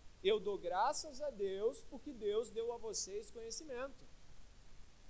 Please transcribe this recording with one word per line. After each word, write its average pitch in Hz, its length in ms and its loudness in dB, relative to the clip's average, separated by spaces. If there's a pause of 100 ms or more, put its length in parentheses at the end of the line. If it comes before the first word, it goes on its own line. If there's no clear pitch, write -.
(220)
Eu 208 160 10
dou 196 200 0
graças 240 600 2
a 294 100 0
Deus 202 540 2
porque 294 280 -8
Deus 214 380 2
deu 226 220 0
a 233 60 -4
vocês 214 520 -2
conhecimento." 254 720 -6 (1080)